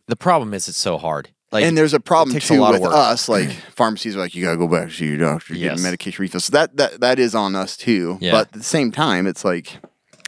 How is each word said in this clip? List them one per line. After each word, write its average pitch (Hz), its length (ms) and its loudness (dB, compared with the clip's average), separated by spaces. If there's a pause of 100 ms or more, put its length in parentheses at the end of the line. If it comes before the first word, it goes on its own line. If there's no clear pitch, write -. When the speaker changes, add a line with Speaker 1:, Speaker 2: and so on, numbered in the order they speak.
Speaker 1:
The 113 100 -4
problem 151 360 0
is 98 160 -6
it's - 100 -12
so 85 200 -2
hard. 78 320 -6 (220)
Like, 107 120 2
Speaker 2:
And 160 120 2
there's 156 180 4
a 139 60 -6
problem, 160 360 2
Speaker 1:
it 151 40 -2
takes - 80 -4
Speaker 2:
too, 160 60 4
Speaker 1:
a 139 60 6
lot 107 120 6
Speaker 2:
with 95 100 2
Speaker 1:
of 90 60 0
work. 117 60 2
Speaker 2:
us. 120 340 2
Speaker 1:
<clears throat> - 20 -4
Speaker 2:
Like, 92 200 2 (240)
pharmacies 110 400 -2
are 98 60 -6
like, 87 140 -8
"You 87 100 -4
gotta 82 140 0
go 85 100 0
back 82 220 0
to 80 160 -6
your 76 100 -2
doctor, 78 380 -2
get 90 80 -6
Speaker 1:
Yes. 85 200 -4
Speaker 2:
medication 90 400 -6
refill." 90 180 -6
So - 120 -2
that, 143 240 2
that, 135 240 0
that 127 180 4
is 117 160 2
on 98 220 0
us, 95 220 -6
too. 92 420 0
Speaker 1:
Yeah. 90 120 0
Speaker 2:
But 110 160 2
at - 40 -20
the 107 100 -16
same 131 300 0
time, 107 340 0
it's - 180 -6
like, 87 340 -4 (500)